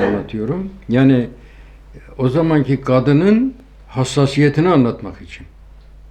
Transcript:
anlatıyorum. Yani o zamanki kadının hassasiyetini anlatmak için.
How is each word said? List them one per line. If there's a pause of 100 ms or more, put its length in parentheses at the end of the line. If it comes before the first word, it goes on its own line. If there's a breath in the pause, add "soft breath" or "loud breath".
anlatıyorum. (200)
Yani (880 soft breath)
o
zamanki
kadının (340)
hassasiyetini
anlatmak
için. (640)